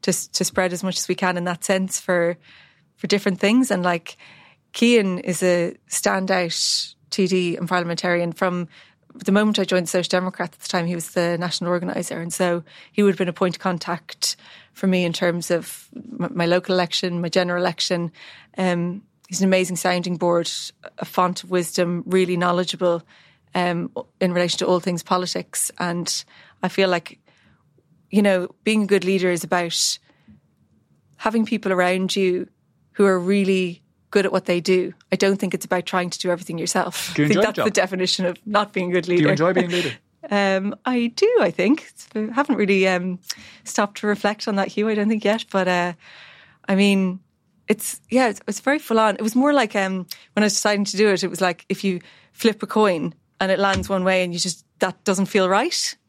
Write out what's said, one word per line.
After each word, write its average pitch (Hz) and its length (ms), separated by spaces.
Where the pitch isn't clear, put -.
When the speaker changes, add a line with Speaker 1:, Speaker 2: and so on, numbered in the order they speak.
Speaker 1:
to, - 300
to - 120
spread 185 280
as 175 100
much 185 160
as - 80
we 180 80
can 180 220
in 175 80
that 175 180
sense 190 380
for, 175 360
for - 100
different 196 320
things. 240 320
And, 185 140
like, 175 320
Cian 214 460
is 180 240
a 175 320
standout 190 1040
T 190 160
D 175 300
and 170 120
parliamentarian 175 640
from 175 360
the - 160
moment 214 260
I 196 60
joined 180 240
the - 20
Social 180 180
Democrats. 185 480
At - 60
the - 60
time, 170 180
he 175 80
was 165 160
the 175 260
national 175 340
organiser. 175 500
And 170 120
so 175 300
he 208 100
would 202 80
have 175 80
been 180 100
a 175 40
point 180 240
of - 40
contact - 760
for - 140
me 185 180
in 170 80
terms 175 380
of - 460
m-, - 360
my 175 140
local 180 260
election, 175 480
my 175 80
general 180 320
election. 170 520
Um, 180 460
he's 175 120
an 190 80
amazing 185 260
sounding 180 420
board, 170 320
a - 60
font 180 380
of 180 80
wisdom, 175 560
really 180 300
knowledgeable, 175 680
um, 175 340
in 185 120
relation 175 260
to 185 100
all 180 100
things 175 240
politics. - 800
And 175 440
I 185 60
feel 190 200
like, 170 300
you 202 120
know, 190 400
being 214 220
a - 20
good 185 180
leader 185 280
is 170 100
about 175 560
having 220 280
people 208 280
around 185 420
you 180 340
who 202 120
are 190 140
really 185 640
good 196 160
at - 60
what 190 140
they 175 140
do. 185 320
I 196 40
don't 196 200
think 196 180
it's 180 100
about 180 220
trying 180 240
to - 80
do 185 120
everything 170 280
yourself. - 560
Speaker 2:
Do 147 80
you 147 40
Speaker 1:
I - 20
think - 80
Speaker 2:
enjoy 180 40
the 214 60
Speaker 1:
that's 214 120
the 214 120
Speaker 2:
job? 202 40
Speaker 1:
definition 185 520
of 175 200
not 208 260
being 180 180
a - 40
good 175 100
Speaker 2:
Do 175 80
you 175 60
Speaker 1:
leader. 151 120
Speaker 2:
enjoy 165 220
being 180 180
leader? 170 260
Speaker 1:
<laughs> - 40
Um, 196 440
I 247 220
do, 466 240
I 180 100
think. 208 380
It's, - 260
I 214 200
haven't 269 220
really, 196 300
um, 180 340
stopped - 360
to 214 60
reflect 208 420
on 208 80
that, 196 120
Hugh, 208 220
I 214 40
don't 208 140
think 220 160
yet. 214 260
But, 185 160
uh, 175 260
I 196 60
mean, 190 460
it's, - 420
yeah, 247 180
it's, 202 180
it's 214 140
very 285 180
full 226 220
on. 214 160
It - 60
was 214 120
more 277 200
like, 233 200
um, 190 320
when 208 80
I 214 40
was 202 60
deciding 208 320
to 196 140
do 214 100
it, 190 160
it 185 60
was 170 100
like 175 300
if 190 140
you 185 160
flip - 300
a 202 40
coin 190 480
and 190 100
it 190 80
lands 190 300
one 190 160
way 185 180
and 175 120
you 175 40
just, 175 280
that 185 240
doesn't 190 200
feel 190 240
right. 226 480